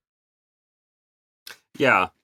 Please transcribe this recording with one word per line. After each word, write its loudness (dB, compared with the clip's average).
Yeah. 2